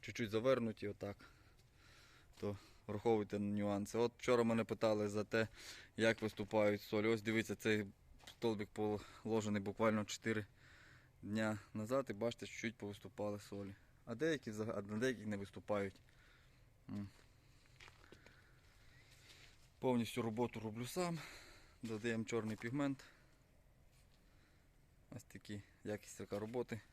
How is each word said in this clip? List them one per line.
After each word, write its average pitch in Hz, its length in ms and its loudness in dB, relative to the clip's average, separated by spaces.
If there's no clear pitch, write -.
Чуть-чуть 104 300 -4
завернуті 113 560 2
отак. 101 280 -6
То... 101 180 -4
Враховуйте 104 480 2
нюанси. 101 580 0
От 117 200 2
вчора 120 260 4
мене 113 200 4
питали 107 460 2
за 104 140 0
те, 110 240 2
як 110 240 4
виступають 104 600 4
солі. 107 260 2
Ось 113 140 4
дивіться, 110 340 2
цей 107 300 4
столбик 107 400 -2
положений 107 920 0
буквально 107 440 2
чотири 107 400 -2
дня 107 380 0
назад, 120 360 -2
і 110 40 -4
бачите, 113 320 -2
чуть-чуть 110 320 -6
повиступали 104 640 -6
солі. 101 360 -10
А 117 100 -6
деякі 143 360 -2
взага-, 107 260 -4
а 104 40 -4
на 104 160 -4
деяких 110 280 0
не 104 120 -2
виступають. 98 560 -2
М. 101 200 -6
Повністю 123 420 2
роботу 113 380 -2
роблю 110 280 -6
сам. 175 320 -4
Додаємо 113 400 -2
чорний 110 320 -2
пігмент. 139 500 -4
Ось 104 140 -14
такі, 104 380 -10
якість - 340 -6
така 101 220 -4
роботи 113 420 -4